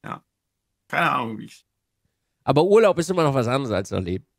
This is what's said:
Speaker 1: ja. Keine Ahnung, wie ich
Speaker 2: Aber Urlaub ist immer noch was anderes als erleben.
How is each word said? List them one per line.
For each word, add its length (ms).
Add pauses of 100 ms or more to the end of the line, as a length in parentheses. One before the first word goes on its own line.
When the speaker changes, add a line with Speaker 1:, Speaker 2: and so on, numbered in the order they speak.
Speaker 1:
ja. 200 (640)
Keine 220
Ahnung, 260
wie 80
ich 220 (760)
Speaker 2:
Aber 200
Urlaub 340
ist 120
immer 140
noch 100
was 120
anderes 280
als 160
erleben. 340 (140)